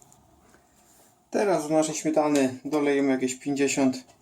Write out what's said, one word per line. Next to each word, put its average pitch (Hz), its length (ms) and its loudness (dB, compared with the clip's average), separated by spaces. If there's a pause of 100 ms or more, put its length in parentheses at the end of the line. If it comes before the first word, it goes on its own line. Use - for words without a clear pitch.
(1300)
Teraz 180 380 0
do 156 60 0
naszej 156 200 2
śmietany 147 680 0
dolejemy 139 480 0
jakieś 127 220 -2
pięćdziesiąt, 139 680 0 (180)